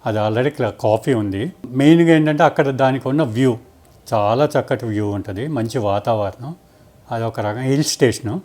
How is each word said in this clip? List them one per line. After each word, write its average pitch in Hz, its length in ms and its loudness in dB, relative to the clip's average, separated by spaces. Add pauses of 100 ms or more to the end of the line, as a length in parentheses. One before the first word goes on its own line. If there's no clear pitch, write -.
అది 110 120 -2
already 110 320 0
క్ల-, 127 200 -4
కాఫీ 113 440 0
ఉంది. 107 400 -4 (120)
మెయిన్గా 160 500 6
ఏంటంటే 151 280 2
అక్కడ 143 240 2
దానికి 131 400 0
ఉన్న 147 160 0
వ్యూ, 120 340 2 (560)
చాలా 113 320 2
చక్కటి 127 400 -2
వ్యూ 104 240 -2
ఉంటుంది, 101 380 -6
మంచి 120 300 -4
వాతావరణం. 110 800 -2 (560)
అది 117 120 -4
ఒక 113 160 -6
రకం 104 200 -4
హిల్ 135 240 0
స్టేషను. 127 600 0